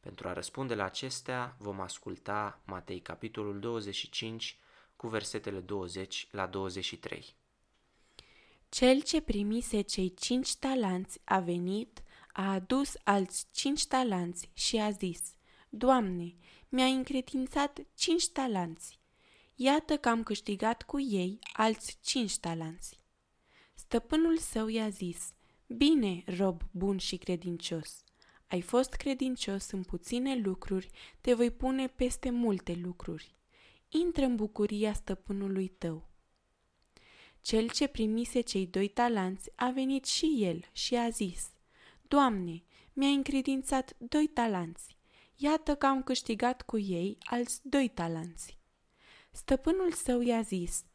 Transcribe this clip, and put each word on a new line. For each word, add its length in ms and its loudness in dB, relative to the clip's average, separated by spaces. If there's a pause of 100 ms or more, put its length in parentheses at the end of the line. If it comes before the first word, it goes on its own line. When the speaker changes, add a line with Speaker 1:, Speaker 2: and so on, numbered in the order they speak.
Speaker 1:
Pentru 280 -10
a 40 -4
răspunde 420 -6
la 100 -2
acestea, 720 -6
vom 220 -8
asculta 840 -6
Matei, 360 -8
capitolul 600 -8
douăzeci 340 -6
și 160 -6
cinci, 480 -8 (380)
cu 120 -8
versetele 520 -4
douăzeci 720 -6
la 160 -2
douăzeci 380 -4
și 120 -6
trei. 380 -12 (1300)
Speaker 2:
Cel 320 6
ce 200 0
primise 600 -2
cei 340 -2
cinci 420 -2
talanți 680 -2
a 160 2
venit, 600 -2 (300)
a 200 0
adus 400 0 (120)
alți 480 2
cinci 340 0
talanți 640 0
și 240 -2
a 140 2
zis: 300 -4 (480)
„Doamne, 680 4 (340)
mi-ai 240 4
încredințat 880 -2 (140)
cinci 340 2
talanți. 720 -2 (540)
Iată 420 4
că 120 2
am 140 2
câștigat 600 -2
cu 180 -4
ei 380 0 (140)
alți 480 0
cinci 380 -2
talanți.” 640 -8 (720)
Stăpânul 640 2
său 300 -2
i-a 200 0
zis: 440 -6 (340)
„Bine, 580 4 (140)
rob 320 2
bun 280 0
și 180 -4
credincios. 880 -6 (420)
Ai 160 -2
fost 300 2
credincios 800 -2
în 120 -4
puține 540 -2
lucruri, 540 -2 (300)
te 140 6
voi 160 4
pune 380 0
peste 420 -2
multe 520 0
lucruri. 540 -8 (520)
Intră 360 2
în 120 2
bucuria 560 0
stăpânului 760 -4
tău.” 420 -6 (1300)
Cel 280 2
ce 180 2
primise 540 0
cei 260 0
doi 220 0
talanți 680 0
a 140 0
venit 340 0
și 340 2
el 340 0
și 220 -2
a 140 2
zis: 420 -4 (520)
„Doamne, 600 2 (300)
mi-ai 220 4
încredințat 840 0
doi 280 2
talanți. 680 -2 (400)
Iată 380 2
că 120 2
am 160 4
câștigat 600 0
cu 160 -2
ei 420 -2
alți 480 -4
doi 200 4
talanți.” 720 -6 (720)
Stăpânul 600 2
său 280 0
i-a 200 4
zis 440 -2 (100)